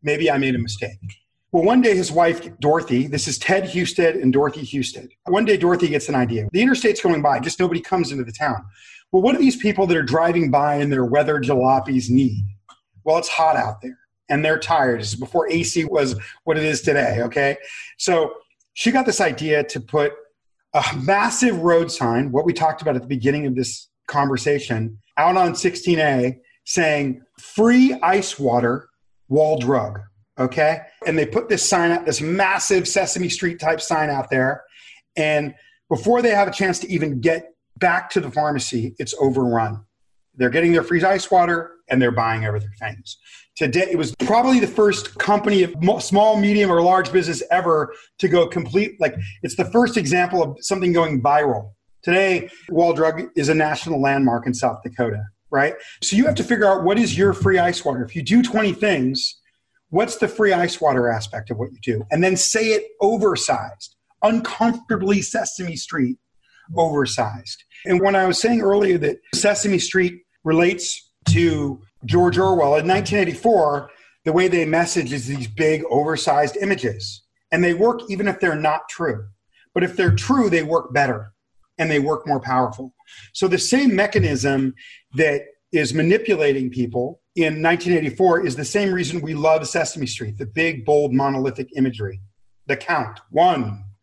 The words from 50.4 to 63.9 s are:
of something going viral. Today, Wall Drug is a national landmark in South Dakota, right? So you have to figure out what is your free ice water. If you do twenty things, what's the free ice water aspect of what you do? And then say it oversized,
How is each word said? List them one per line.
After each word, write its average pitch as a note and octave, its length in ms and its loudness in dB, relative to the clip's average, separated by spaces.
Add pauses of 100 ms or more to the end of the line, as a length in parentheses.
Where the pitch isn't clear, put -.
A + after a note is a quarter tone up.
of C#3 180 -4
something F#3 320 -2
going D#3 300 0
viral. C3+ 500 0 (300)
Today, F#3 460 0 (220)
Wall E3+ 220 2
Drug D#3+ 300 0 (140)
is D3 120 0
a D#3 60 2
national D3+ 460 -2
landmark C3+ 460 0
in B2 80 -2
South A#2 280 -2
Dakota, G#2+ 400 -4 (280)
right? F3+ 240 0 (280)
So - 120 -4
you A#3+ 120 4
have D#4 100 2
to - 80 -2
figure G#3+ 220 0
out F#3+ 180 2
what G3+ 140 2
is G3 200 0
your G3 140 4
free F#3 260 2
ice F3 260 0
water. B2+ 200 -2
If - 100 -12
you E3 80 -6
do A3+ 200 4
twenty G#3 300 0
things, C#3 680 -2 (500)
what's A3 260 0
the G#3+ 120 0
free G#3 240 2
ice F3 280 0
water C3 280 2
aspect A2 420 -6
of A2 80 -6
what B2 140 -8
you - 100 -20
do? G#2+ 280 -4
And D#3 120 2
then F#3+ 140 2
say A3 320 0
it G#3+ 160 0 (160)
oversized, F#3+ 960 -2 (260)